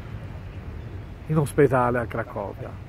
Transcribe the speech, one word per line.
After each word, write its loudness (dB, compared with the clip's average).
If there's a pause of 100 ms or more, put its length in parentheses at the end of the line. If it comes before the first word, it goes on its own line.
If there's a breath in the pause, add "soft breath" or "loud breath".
(1300 loud breath)
in 2
ospedale 6
a 0
Cracovia, -6 (180)